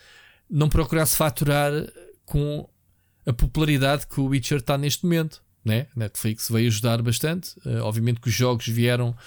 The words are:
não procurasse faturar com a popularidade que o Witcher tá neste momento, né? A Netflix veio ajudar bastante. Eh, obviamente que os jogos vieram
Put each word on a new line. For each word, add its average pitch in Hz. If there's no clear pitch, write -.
não 151
procurasse 160
faturar 147
com 147
a 123
popularidade 139
que -
o 135
Witcher 131
tá 143
neste 143
momento, 165
né? 110
A 120
Netflix 110
veio 113
ajudar 113
bastante. 151
Eh, 117
obviamente 113
que -
os 107
jogos 123
vieram 120